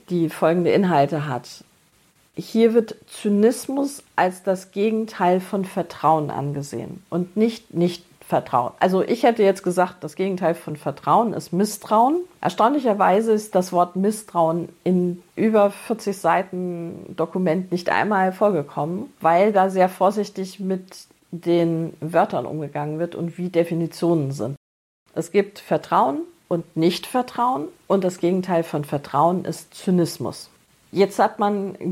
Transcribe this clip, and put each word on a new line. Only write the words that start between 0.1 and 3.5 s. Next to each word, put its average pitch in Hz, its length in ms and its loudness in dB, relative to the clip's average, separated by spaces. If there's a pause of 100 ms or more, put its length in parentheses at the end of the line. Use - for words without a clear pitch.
folgende 170 400 2
Inhalte 151 580 2
hat. - 340 -10 (720)
Hier 220 360 2
wird 226 240 2 (100)
Zynismus 254 960 0 (140)